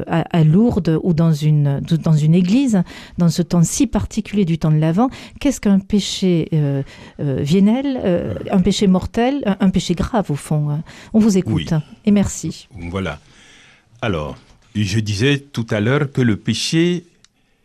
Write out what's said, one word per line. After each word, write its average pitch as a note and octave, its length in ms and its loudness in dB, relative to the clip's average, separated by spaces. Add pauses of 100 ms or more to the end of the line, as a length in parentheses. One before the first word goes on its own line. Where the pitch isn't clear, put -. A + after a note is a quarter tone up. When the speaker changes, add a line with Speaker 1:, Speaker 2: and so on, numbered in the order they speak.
Speaker 1:
à, E3 140 0 (160)
à D#3+ 80 4
Lourdes E3+ 580 2
ou F3+ 120 0
dans E3 180 2
une, D3 480 2
dans D#3+ 320 0
une D#3 220 4
église, G3 480 2 (340)
dans E3+ 140 2
ce E3+ 100 -2
temps F3 220 2
si C4 240 0
particulier G#3 580 -2
du D#3+ 140 -2
temps D#3 120 0
de D3+ 60 4
l'Avent. E3 320 2 (320)
Qu'est-ce - 220 -2
qu'un G3 160 4
péché, F#3+ 720 0
euh, C#3 300 0 (380)
euh, C#3 220 -2
véniel, A3 600 2
euh, F3 300 -2 (160)
un G3 100 2
péché G3 260 0
mortel, A#3 600 0
un, G3 140 0
un F#3+ 100 2
péché F3 240 -2
grave F#3 360 -4
au D3+ 40 0
fond, D3 340 -4
hein ? D3 140 -4 (320)
On A3 60 4
vous G#3 180 4
écoute, A2+ 160 -2
Speaker 2:
Oui. - 180 -2
Speaker 1:
hein, D#3 100 0 (220)
et G#3 60 2
merci. - 580 -2 (220)
Speaker 2:
Voilà. F2 280 -6 (840)
Alors, D2+ 340 -4 (380)
je G#2 260 -2
disais G#2+ 380 0
tout A#2+ 320 -8
à G#2+ 100 -2
l'heure C3+ 320 -2
que - 80 -2
le A2+ 160 2
péché E3+ 720 -2 (580)